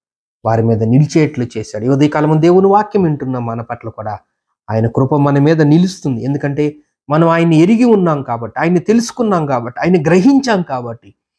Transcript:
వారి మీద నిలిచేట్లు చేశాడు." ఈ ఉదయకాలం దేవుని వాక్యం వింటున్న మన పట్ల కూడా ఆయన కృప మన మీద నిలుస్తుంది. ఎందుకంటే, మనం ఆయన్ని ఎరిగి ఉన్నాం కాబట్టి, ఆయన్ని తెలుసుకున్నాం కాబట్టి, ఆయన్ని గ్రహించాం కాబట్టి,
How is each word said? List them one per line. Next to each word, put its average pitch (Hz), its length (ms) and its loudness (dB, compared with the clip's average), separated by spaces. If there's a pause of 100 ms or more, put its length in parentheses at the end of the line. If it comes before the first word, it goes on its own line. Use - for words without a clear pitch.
(440)
వారి 113 180 0
మీద 113 200 0
నిలిచేట్లు 143 640 0
చేశాడు." 110 400 -10
ఈ 123 40 -2
ఉదయకాలం 151 540 0
దేవుని 180 240 4
వాక్యం 208 360 0
వింటున్న 139 360 -4
మన 117 220 -8
పట్ల 113 280 -12
కూడా 107 260 -10 (540)
ఆయన 110 180 0
కృప 131 280 0
మన 143 240 2
మీద 156 240 2
నిలుస్తుంది. 151 640 0
ఎందుకంటే, 143 400 -4 (440)
మనం 160 200 2
ఆయన్ని 165 280 2
ఎరిగి 214 280 4
ఉన్నాం 180 380 2
కాబట్టి, 117 360 -8
ఆయన్ని 165 220 0
తెలుసుకున్నాం 220 680 -2
కాబట్టి, 123 340 -6
ఆయన్ని 175 220 2
గ్రహించాం 208 600 2
కాబట్టి, 120 480 -10 (280)